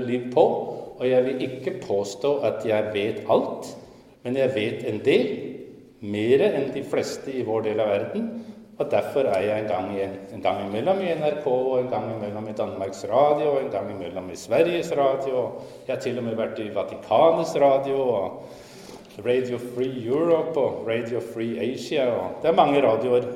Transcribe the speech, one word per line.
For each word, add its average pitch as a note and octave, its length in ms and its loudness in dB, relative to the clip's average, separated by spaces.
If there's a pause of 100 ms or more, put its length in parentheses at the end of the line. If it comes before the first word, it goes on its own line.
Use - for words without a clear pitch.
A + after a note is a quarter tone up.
liv B2 240 -2
på, E3 140 6 (500)
og B2+ 80 -6
jeg B2+ 240 4
vil C3+ 160 -2
ikke - 400 -6
påstå G2+ 480 0 (160)
at A2 200 -2
jeg G#2+ 280 0
vet G#2 240 -2 (120)
alt, - 360 2 (560)
men B2+ 160 -2
jeg C3 160 2
vet G#2+ 320 -2
en G#2+ 160 -4
del, G#3 240 4 (720)
mere A2 560 4
enn C3+ 160 -2
de C#3 160 -6
fleste - 480 -4
i A#2+ 120 -2
vår A2 200 0
del G#2+ 160 2
av G#2 80 2
verden, G#3+ 400 -2 (480)
og - 160 -4
derfor B2 320 2
er F#2+ 220 2
jeg G#2+ 100 0
en A2 100 -4
gang F#2+ 220 -2
i G2 160 -2
en, F#2 100 -10 (200)
en G#2 100 -2
gang G2+ 180 0
imellom C#3+ 380 0
i F3 100 0
N D#3 140 -2
R D3 160 0
K, C3+ 80 0
og B2+ 300 2
en B2 100 -4
gang A2 240 -2
imellom G#2+ 320 -8
i G#2+ 160 -8
Danmarks F#2+ 480 -6
Radio, D3 460 4
og C3+ 80 2
en G#2+ 100 -6
gang G2 160 -4
imellom F2+ 400 -8
i D#2+ 80 -12
Sveriges E3 560 2
Radio, C3+ 500 0
og - 400 -12
jeg B2 120 -2
har - 60 -8
til B2 160 -4
og A#2 120 -4
med A2 80 -2
vært A2 240 -4
i G#2 80 -8
Vatikanets D#3 880 2
Radio, C3+ 480 4
og... G2+ 360 -2 (800)
Radio B2 340 2
Free B2 480 -4
Europe D#3 520 2
og A2 280 0
Radio A#2 320 -2
Free A2+ 400 -4
Asia, C3 460 -2 (100)
og F2+ 260 -4
det D#3 80 2
er E3+ 60 4
mange C#3+ 260 6
radioer B2 440 4 (100)